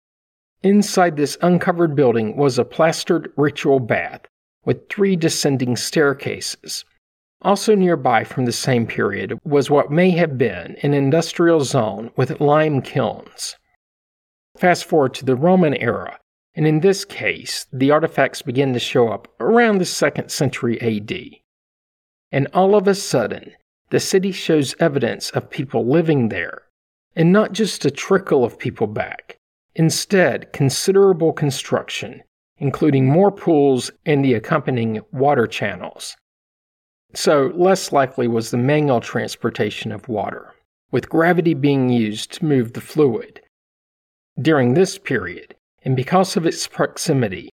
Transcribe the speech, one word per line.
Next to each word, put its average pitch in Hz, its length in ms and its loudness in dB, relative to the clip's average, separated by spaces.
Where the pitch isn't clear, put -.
Inside 190 540 2
this 143 240 -2
uncovered 170 540 2
building 117 420 2
was 135 220 2
a 113 60 0
plastered 160 680 -2
ritual 143 440 2
bath 107 420 -4
with - 260 -4
three 196 260 0
descending 139 600 0
staircases. - 1080 -4
Also 202 320 2
nearby 143 500 2
from 127 220 -4
the 120 60 0
same 117 340 0
period 104 580 -4
was 143 280 2
what 143 180 4
may 180 220 4
have 160 260 0
been 101 460 -4
an 143 100 2
industrial 160 680 2
zone 113 540 -2
with 135 240 -2
lime 151 400 2
kilns. - 760 -6
Fast 175 300 0
forward 139 300 0
to - 100 -14
the 131 100 2
Roman 165 380 2
era, 98 460 -4
and 156 140 0
in 156 140 2
this 190 240 2
case, - 680 -6
the 135 160 2
artifacts 151 540 0
begin 135 300 -2
to 120 60 -2
show 120 280 2
up 107 200 -8
around 214 400 2
the 175 60 0
second - 440 -2
century 117 520 -2
A 113 180 -2
D. - 420 -12
And 139 220 0
all 190 220 4
of 196 120 2
a 202 60 4
sudden, - 580 -4
the - 100 0
city 190 320 0
shows 151 480 -2
evidence 139 520 -2
of - 180 -6
people - 380 -4
living 147 420 2
there, 90 320 -8
and 170 180 4
not 208 200 2
just 190 300 -4
a 139 80 0
trickle 175 540 0
of - 140 -8
people - 280 -4
back. - 500 -10
Instead, 160 760 0
considerable 175 800 2
construction, - 880 -6
including 139 480 2
more 180 260 4
pools 143 580 2
and 143 180 2
the 131 100 2
accompanying 113 680 -2
water 131 360 2
channels. - 680 -10
So, 143 420 2
less 190 380 2
likely 135 340 0
was 113 240 -2
the 127 60 -2
manual 139 440 2
transportation 113 920 -6
of 104 160 -14
water, - 460 -8
with 127 180 -2
gravity 165 440 2
being 135 360 2
used 110 440 -2
to - 120 -6
move 127 280 0
the 110 80 -12
fluid. - 600 -2
During 131 320 4
this 185 240 2
period, 92 580 -8
and 131 120 0
because 185 420 0
of 165 80 -2
its - 220 -4
proximity, 131 880 -4